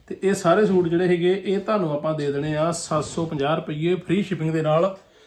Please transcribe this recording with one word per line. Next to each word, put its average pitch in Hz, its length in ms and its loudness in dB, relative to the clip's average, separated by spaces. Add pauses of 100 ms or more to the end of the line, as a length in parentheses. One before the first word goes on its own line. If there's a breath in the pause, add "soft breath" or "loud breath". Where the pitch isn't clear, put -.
ਤੇ - 140 -10
ਇਹ 196 120 2
ਸਾਰੇ 190 320 4
ਸੂਟ 180 220 4
ਜਿਹੜੇ 175 200 2
ਹੈਗੇ, 175 260 2
ਇਹ 196 260 -2
ਤੁਹਾਨੂੰ 190 320 0
ਆਪਾਂ 156 220 -2
ਦੇ 147 180 -2
ਦੇਣੇ 147 240 -2
ਆ 160 160 0
ਸੱਤ 156 320 -2
ਸੌ - 220 -4
ਪੰਜਾਹ 151 300 -2
ਰੁਪਈਏ 160 400 -2
ਫ੍ਰੀ 180 260 0
ਸ਼ਿਪਿੰਗ 160 300 -2
ਦੇ 160 100 0
ਨਾਲ। 165 340 2 (300 soft breath)